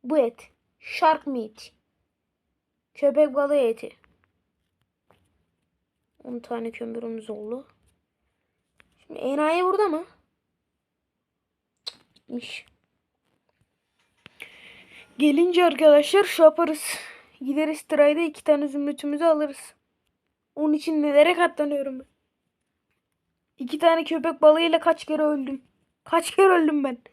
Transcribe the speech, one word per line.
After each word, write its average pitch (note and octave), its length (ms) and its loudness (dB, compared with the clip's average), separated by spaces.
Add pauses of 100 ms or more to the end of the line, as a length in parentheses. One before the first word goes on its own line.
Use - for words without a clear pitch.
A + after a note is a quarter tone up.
Bu C#4+ 140 0
et. A#3 320 -4 (300)
Shark D#4+ 460 -2
meat. A#3 460 -10 (1200)
Köpek C#4+ 400 2
balığı C#4+ 220 0
eti. A3+ 340 -2 (2250)
On B3 140 -12
tane A#3 320 -10
kömürümüz A3+ 600 -14
oldu. G#3+ 360 -14 (1300)
Şimdi - 220 -20
enayi D4+ 440 -2
burada G4 240 0
mı? D#4+ 160 -6 (1800)
Cık, - 140 -18 (160)
gitmiş. - 520 -16 (2500)
Gelince E4+ 460 2
arkadaşlar D#4 600 4
şey E4+ 200 2
yaparız. D#4 540 2 (420)
Gideriz D4+ 420 -4
Tıray'da D4 380 2
iki D#4+ 240 -6
tane D4 240 0
zümrütümüzü C#4+ 560 -6
alırız. D4+ 500 -2 (800)
Onun D4+ 180 -2
için D4+ 300 -2
nelere D4 320 4
katlanıyorum D4 640 -2
ben. C4+ 80 -20 (1500)
İki C#4+ 200 -10
tane E4 260 2
köpek D#4+ 380 -4
balığıyla D#4+ 380 6
kaç E4 240 -2
kere D#4 180 -4
öldüm. C4+ 400 -4 (420)
Kaç E4+ 260 -2
kere G4 180 4
öldüm D#4 360 2
ben. B3+ 140 -6 (140)